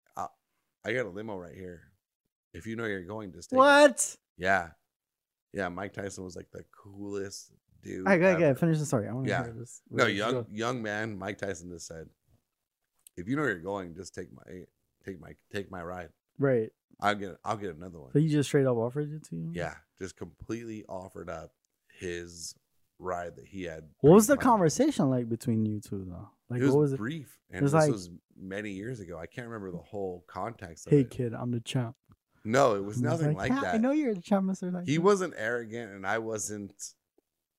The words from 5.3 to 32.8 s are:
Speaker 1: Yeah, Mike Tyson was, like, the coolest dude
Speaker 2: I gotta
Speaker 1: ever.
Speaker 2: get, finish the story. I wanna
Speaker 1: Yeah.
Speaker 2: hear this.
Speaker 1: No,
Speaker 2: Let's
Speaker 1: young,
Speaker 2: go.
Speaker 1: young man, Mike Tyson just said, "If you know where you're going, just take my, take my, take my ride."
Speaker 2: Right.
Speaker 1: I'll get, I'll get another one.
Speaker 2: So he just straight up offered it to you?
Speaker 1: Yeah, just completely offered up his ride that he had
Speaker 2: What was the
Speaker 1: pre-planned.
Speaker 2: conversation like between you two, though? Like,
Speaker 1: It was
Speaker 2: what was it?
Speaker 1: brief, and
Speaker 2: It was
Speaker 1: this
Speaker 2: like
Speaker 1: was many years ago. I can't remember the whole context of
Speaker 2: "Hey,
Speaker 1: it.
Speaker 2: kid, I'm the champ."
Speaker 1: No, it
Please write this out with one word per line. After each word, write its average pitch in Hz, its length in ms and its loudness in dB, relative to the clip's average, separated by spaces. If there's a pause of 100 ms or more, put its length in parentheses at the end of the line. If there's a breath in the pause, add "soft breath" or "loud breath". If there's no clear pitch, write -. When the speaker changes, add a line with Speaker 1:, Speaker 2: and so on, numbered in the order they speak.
Speaker 1:
Yeah, 92 160 -2
Mike 95 240 -8
Tyson 101 300 -8
was, 90 120 -12
like, 90 160 -16
the 87 200 -14
coolest 101 800 -10 (300)
dude 95 260 -6
Speaker 2:
I 196 100 4
gotta 180 180 6
Speaker 1:
ever. 160 40 0
Speaker 2:
get, 143 200 4
finish 160 200 2
the 151 60 -2
story. 107 220 0
I 107 60 -6
wanna 127 160 -4
Speaker 1:
Yeah. 90 140 2
Speaker 2:
hear 117 100 -8
this. 117 360 -16
Speaker 1:
No, 120 160 2
Speaker 2:
Let's 101 120 2
Speaker 1:
young, 110 180 0
Speaker 2:
go. 117 160 -4
Speaker 1:
young 117 300 -2
man, 107 360 -4
Mike 95 220 -6
Tyson 90 320 -8
just 82 160 -12
said, 80 220 -14 (1080)
"If 90 100 -10
you 131 80 -2
know 151 80 0
where 127 80 2
you're 90 100 -2
going, 90 340 -6
just 90 200 -14
take 90 160 -12
my, 71 340 -18 (380)
take 95 160 -12
my, 78 160 -18 (160)
take 98 200 -8
my 90 120 -10
ride." 90 280 -10 (260)
Speaker 2:
Right. 127 340 2 (300)
Speaker 1:
I'll 104 140 4
get, 95 280 -8
I'll 107 140 -2
get 98 180 -8
another 85 240 -14
one. 67 140 -20
Speaker 2:
So 147 60 6
he 160 80 4
just 147 220 2
straight 139 180 4
up 123 100 4
offered 135 340 -2
it 156 180 -12
to - 60 -10
you? 165 180 -6
Speaker 1:
Yeah, 82 220 -4 (220)
just 92 200 -10
completely 110 680 -10
offered 92 420 -10
up 82 240 -10 (340)
his 87 680 -10 (440)
ride 87 380 -6
that 60 100 -20
he 95 160 -10
had 80 260 -10 (120)
Speaker 2:
What 147 120 12
was 214 140 10
the 285 100 6
Speaker 1:
pre-planned. - 80 0
Speaker 2:
conversation 214 640 4
like 127 180 0
between 113 380 0
you 107 160 -2
two, 98 240 -8
though? 90 240 -12 (200)
Like, 123 120 -2
Speaker 1:
It 131 40 4
was 139 100 6
Speaker 2:
what 147 60 8
was 143 120 2
it? 131 40 -2
Speaker 1:
brief, 131 420 -8 (100)
and 90 120 -2
Speaker 2:
It - 20 2
was 139 100 4
Speaker 1:
this 156 140 6
Speaker 2:
like 143 40 4
Speaker 1:
was 92 180 -4 (260)
many 98 360 -6
years 107 280 -8
ago. 85 180 -10
I 82 100 -10
can't 120 200 -12
remember 104 240 -8
the 87 120 -8
whole 92 440 -8
context 95 600 -10
of - 60 4
Speaker 2:
"Hey, 143 100 8
Speaker 1:
it. 120 60 -4
Speaker 2:
kid, 120 240 -6
I'm 123 180 -4
the 120 80 0
champ." 123 360 -4 (480)
Speaker 1:
No, 120 320 4
it 98 80 -2